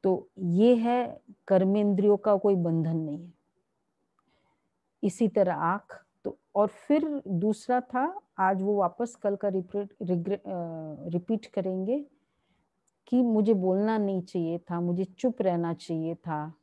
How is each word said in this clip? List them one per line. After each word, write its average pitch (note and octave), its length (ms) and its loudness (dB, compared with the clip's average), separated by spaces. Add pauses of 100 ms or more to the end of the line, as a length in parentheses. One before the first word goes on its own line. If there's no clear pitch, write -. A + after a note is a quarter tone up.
तो - 360 0
ये F#3+ 380 4
है, A#3+ 460 -2 (260)
कर्मेंद्रियों G3+ 680 4
का G3+ 200 2
कोई G3+ 180 2
बंधन E3 420 0
नहीं D#3+ 300 -6
है। F3 80 -20 (1700)
इसी G#3 240 0
तरह F3+ 260 2
आँख, E3+ 500 -4 (200)
तो - 140 -8 (160)
और G3+ 140 4
फिर D4 600 -2
दूसरा G#3 520 0
था, C4+ 400 -4 (180)
आज F#3+ 240 2
वो G3+ 140 0
वापस F3+ 380 -2
कल G3+ 220 -2
का G3+ 120 -4
रिपीट, G3 540 -4
रिग्रे-, F3+ 440 -2
अ, E3 640 -10
रिपीट F3 380 -4
करेंगे F#3+ 600 -4 (1000)
कि B3 160 2
मुझे A3 320 4
बोलना G3 440 2
नहीं G3 240 -2
चाहिए E3+ 360 -4
था, E3+ 220 -6
मुझे F3 240 -2
चुप A#3+ 380 -4
रहना E3+ 320 0
चाहिए D#3+ 400 -6
था। D#3 480 -8